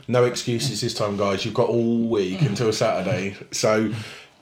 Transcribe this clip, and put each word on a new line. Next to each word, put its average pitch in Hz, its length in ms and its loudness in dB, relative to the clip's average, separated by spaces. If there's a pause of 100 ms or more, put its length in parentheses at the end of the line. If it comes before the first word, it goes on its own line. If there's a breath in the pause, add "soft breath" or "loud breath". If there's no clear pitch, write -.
No 123 180 4
excuses 123 560 -2
this - 120 -4
time, 101 240 -2
guys. 98 260 0
You've 85 120 -6
got 123 140 2
all 117 380 2
week 95 360 0
until 110 280 2
Saturday. 95 640 -2 (140)
So 110 420 2 (500 loud breath)